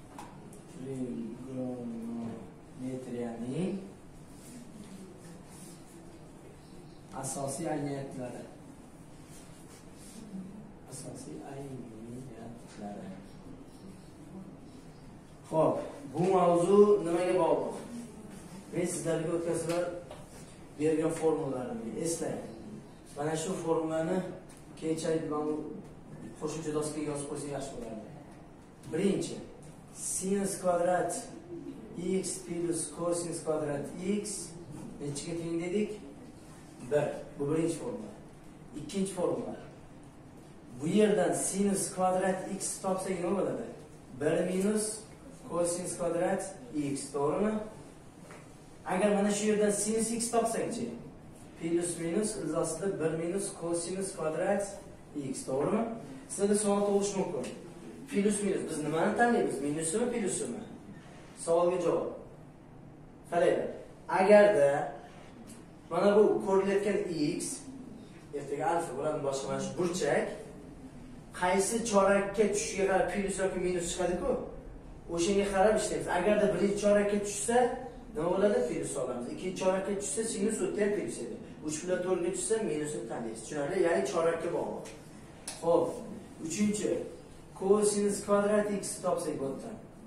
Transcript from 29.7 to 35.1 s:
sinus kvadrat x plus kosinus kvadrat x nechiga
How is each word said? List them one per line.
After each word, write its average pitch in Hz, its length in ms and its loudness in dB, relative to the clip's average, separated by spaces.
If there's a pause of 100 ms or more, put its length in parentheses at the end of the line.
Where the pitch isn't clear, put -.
sinus 190 680 -2
kvadrat 175 500 4 (1120)
x - 40 -6 (200)
plus 170 340 -2 (180)
kosinus 165 480 -2
kvadrat 143 400 0 (320)
x 202 60 -2 (800)
nechiga 147 400 -4